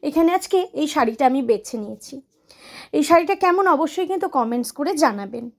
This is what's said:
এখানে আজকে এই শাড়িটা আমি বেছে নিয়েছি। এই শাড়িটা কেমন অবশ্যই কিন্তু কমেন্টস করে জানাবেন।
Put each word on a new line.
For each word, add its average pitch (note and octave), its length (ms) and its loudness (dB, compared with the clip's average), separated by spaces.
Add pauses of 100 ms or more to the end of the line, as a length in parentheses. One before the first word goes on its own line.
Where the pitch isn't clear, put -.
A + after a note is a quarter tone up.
এখানে D#4+ 360 2
আজকে F#4 200 0 (160)
এই D4 200 -2
শাড়িটা A#3+ 360 0
আমি C4+ 100 0 (100)
বেছে G#3+ 320 -2
নিয়েছি। G#3+ 320 -14 (760)
এই D4 160 2
শাড়িটা E4+ 260 4 (100)
কেমন F#4 200 4 (120)
অবশ্যই D#4+ 360 -2
কিন্তু F#4+ 140 -2 (100)
কমেন্টস A#3+ 420 -2
করে C#4+ 120 -2 (120)
জানাবেন। A3 440 -4 (120)